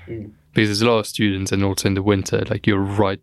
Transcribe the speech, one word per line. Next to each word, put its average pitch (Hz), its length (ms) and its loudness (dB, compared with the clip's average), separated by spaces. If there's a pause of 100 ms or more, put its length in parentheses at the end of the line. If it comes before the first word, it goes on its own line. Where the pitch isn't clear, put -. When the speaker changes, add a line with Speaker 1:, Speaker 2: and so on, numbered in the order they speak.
Speaker 1:
Mm. 113 240 -12 (220)
Speaker 2:
because 107 160 2
there's 101 140 -2
a - 20 4
lot 117 140 4
of 104 80 -6
students, 98 440 -2
and 98 120 0
also 98 240 0
in 98 80 2
the 95 80 -2
winter, 104 460 0
like, - 180 -2
you're 104 100 2
right 98 460 0